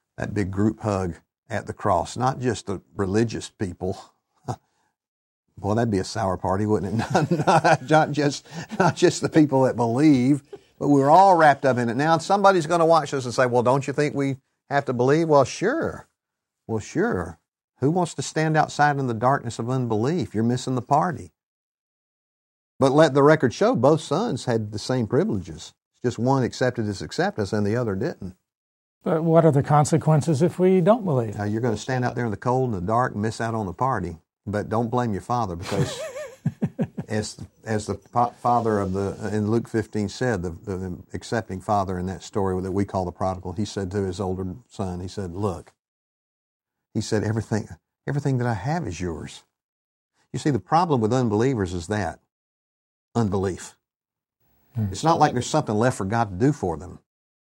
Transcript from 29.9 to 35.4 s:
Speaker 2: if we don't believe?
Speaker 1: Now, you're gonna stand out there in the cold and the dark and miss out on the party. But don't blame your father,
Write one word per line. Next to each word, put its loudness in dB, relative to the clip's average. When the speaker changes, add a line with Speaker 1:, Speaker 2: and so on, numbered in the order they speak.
Speaker 2:
if 0
we 4
don't 4
believe? -2
Speaker 1:
Now, -4
you're -2
gonna 0
stand -4
out -2
there -4
in -2
the -6
cold 0
and -4
the -4
dark 0
and -4
miss -4
out -4
on -4
the -6
party. -4
But -4
don't -2
blame -2
your -6
father, -4